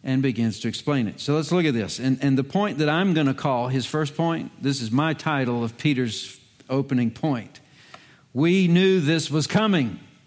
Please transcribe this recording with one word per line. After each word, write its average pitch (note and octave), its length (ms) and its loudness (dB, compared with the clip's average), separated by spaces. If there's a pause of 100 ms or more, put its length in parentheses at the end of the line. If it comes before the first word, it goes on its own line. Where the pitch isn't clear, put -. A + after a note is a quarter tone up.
and C3 180 0
begins A#2 400 0
to B2 60 -4
explain B2 400 -2
it. - 120 -10
So C#3+ 160 -2
let's D#3 160 -2
look F3 140 2
at C#3+ 80 2
this. G#2+ 260 -4
And, C3 220 0
and C3+ 160 2
the C#3 60 0
point G3 340 -2
that D3+ 100 2
I'm F3 260 2
gonna D3 200 2
call B2+ 340 -2
his B2+ 180 -2
first D3+ 300 -4
point, E3 360 -2 (100)
this C3 200 -2
is A2 100 -4
my D3+ 220 2
title B2 500 -2
of A2+ 140 -6
Peter's B2+ 640 -2 (300)
opening C3 420 0
point. A#2+ 480 -4 (760)
"We F3 340 4
knew F#3 320 6
this D#3 320 0
was D3 160 0
coming F3 520 0 (280)